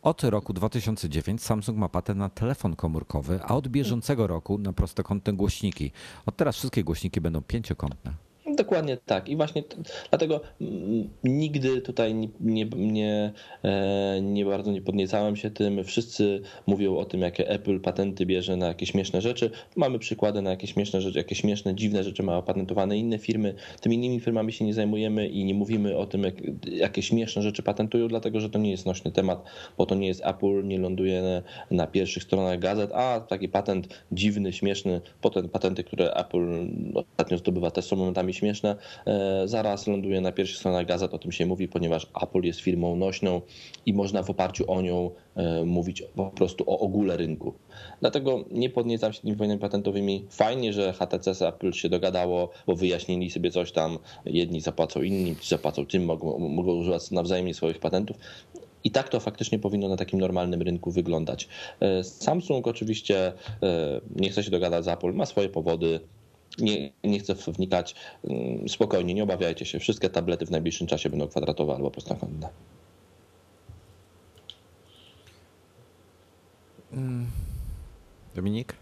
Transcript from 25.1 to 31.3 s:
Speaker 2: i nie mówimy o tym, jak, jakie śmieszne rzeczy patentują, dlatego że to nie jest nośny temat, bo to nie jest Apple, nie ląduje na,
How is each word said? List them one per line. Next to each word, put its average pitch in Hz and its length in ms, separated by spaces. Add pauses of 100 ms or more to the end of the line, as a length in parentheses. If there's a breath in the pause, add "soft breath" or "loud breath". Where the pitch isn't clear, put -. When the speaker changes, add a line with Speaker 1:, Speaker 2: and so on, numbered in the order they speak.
Speaker 2:
i 95 180
nie 95 80
mówimy 101 440
o 98 80
tym, 98 180
jak, - 420
jakie 90 360
śmieszne 110 400
rzeczy 104 220
patentują, 110 440
dlatego 110 320
że 107 100
to 107 100
nie 104 120
jest 95 140
nośny 90 260
temat, 92 320 (340 loud breath)
bo 92 80
to 95 100
nie 98 120
jest 92 180
Apple, 98 420
nie 95 120
ląduje 92 420
na, 92 200 (360 loud breath)